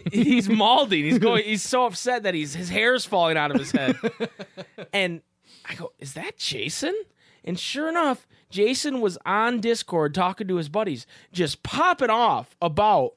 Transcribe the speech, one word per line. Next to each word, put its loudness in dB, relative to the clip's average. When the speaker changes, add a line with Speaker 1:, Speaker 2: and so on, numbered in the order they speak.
Speaker 1:
<laughs> -4
he's 2
malding. 4
He's 4
going, 4
he's -2
so 0
upset -2
that -2
he's, -4
his -8
hair's 2
falling 2
out 0
of 2
his -6
head. 0
Speaker 2:
<laughs> -18
Speaker 1:
And 0
I -10
go, -14
"Is -14
that -12
Jason?" -6
And -6
sure -6
enough, -2
Jason 0
was -2
on 0
Discord 0
talking -2
to 0
his -4
buddies, -4
just -2
popping 0
off 2
about 2